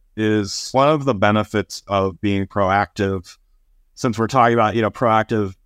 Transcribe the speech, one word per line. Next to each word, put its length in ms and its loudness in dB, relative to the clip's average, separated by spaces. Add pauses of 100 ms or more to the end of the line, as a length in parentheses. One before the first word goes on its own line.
(160)
is 560 -2
one 160 2
of 160 0
the 120 0
benefits 720 -2
of 340 -2
being 260 -2
proactive, 920 -2 (580)
since 220 -2
we're 100 0
talking 260 4
about, 220 2
you 60 0
know, 100 0
proactive 640 0 (100)